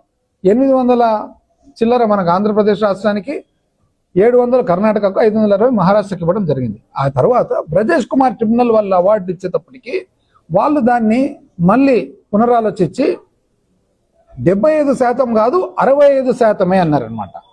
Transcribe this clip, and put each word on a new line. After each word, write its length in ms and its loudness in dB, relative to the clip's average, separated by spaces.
ఎనిమిది 280 2
వందల 560 0
చిల్లర 360 0
మనకు 260 0
ఆంధ్రప్రదేశ్ 520 0
రాష్ట్రానికి, 640 -4
ఏడు 220 4
వందలు 240 2
కర్ణాటకకు, 580 0
ఐదు 180 2
వందల 160 2
అరవై 160 2
మహారాష్ట్రకి 520 0
ఇవ్వడం 220 -2
జరిగింది. 380 -4
ఆ 100 -2
తర్వాత 640 0
బ్రజేష్ 360 0
కుమార్ 280 0
ట్రిబ్యునల్ 380 0
వాళ్ళు 240 0
అవార్డు 340 0
ఇచ్చేటప్పటికి 760 -10
వాళ్ళు 280 0
దాన్ని 560 0
మళ్ళీ 540 2
పునరాలోచించి 840 0
డెబ్బై 320 0
ఐదు 220 0
శాతం 400 -2
కాదు, 440 -2
అరవై 280 4
ఐదు 260 2
శాతమే 460 0
అన్నారనమాట. 500 -2